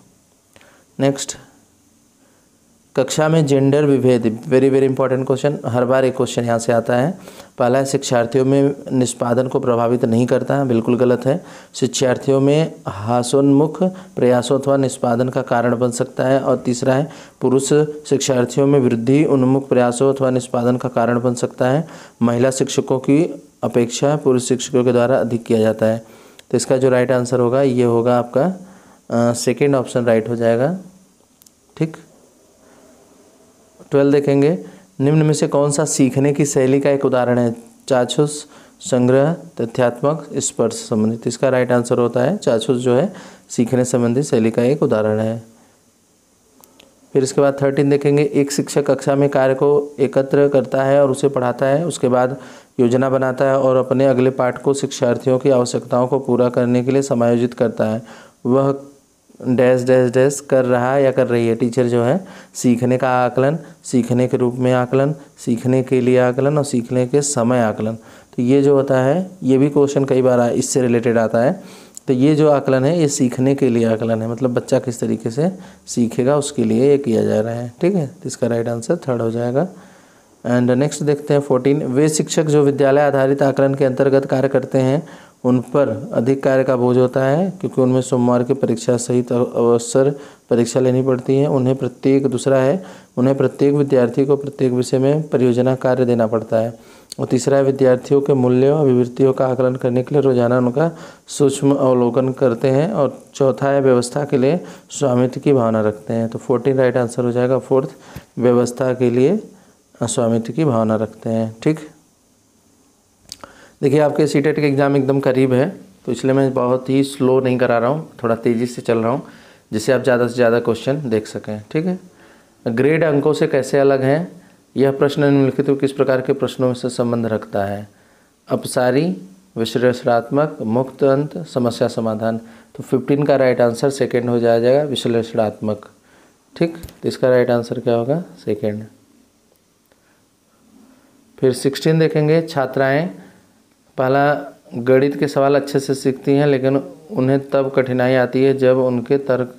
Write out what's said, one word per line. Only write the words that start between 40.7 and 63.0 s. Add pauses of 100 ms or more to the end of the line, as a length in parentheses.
संबंधित।
इसका
right
answer
होता
है,
चाक्षुष
जो
है (380)
सीखने
संबंधी
शैली
का
एक
उदाहरण
है। (1700)
फिर
इसके
बाद
थर्टीन
देखेंगे,
एक
शिक्षक
कक्षा
में
कार्य
को
एकत्र
करता
है
और
उसे
पढ़ाता
है,
उसके
बाद (440)
योजना
बनाता
है
और
अपने
अगले
पाठ
को
शिक्षार्थियों
की
आवश्यकताओं
को
पूरा
करने
के
लिए
समायोजित
करता
है। (440)
वह (640)
डैश,
डैश,
डैश
कर
रहा
है
या
कर
रही
है।
टीचर
जो
है (300)
सीखने
का